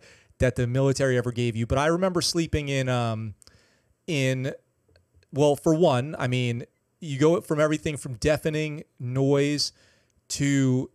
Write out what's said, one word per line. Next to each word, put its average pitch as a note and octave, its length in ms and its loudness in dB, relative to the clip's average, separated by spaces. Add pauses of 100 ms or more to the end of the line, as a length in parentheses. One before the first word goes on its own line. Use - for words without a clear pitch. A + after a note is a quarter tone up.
(400)
that B2+ 160 2
the B2 120 -2
military C3 500 0
ever B2 160 -2
gave A#2+ 240 -2
you? A#2 100 -2
But C3 120 -2
I D3 80 0
remember F3 340 0
sleeping D#3 480 -2
in, C3+ 180 -2
um, A2+ 480 -2 (720)
in, C3 460 -2 (800)
well, C#3+ 240 4
for D#3+ 180 2
one, D3+ 420 2
I C3+ 100 -4
mean, B2 360 -2 (380)
you C#3+ 180 -6
go E3 220 4
from D3+ 180 -2
everything D3+ 380 0
from - 160 -10
deafening D3+ 680 -2 (140)
noise C#3 760 0 (560)
to C3+ 640 0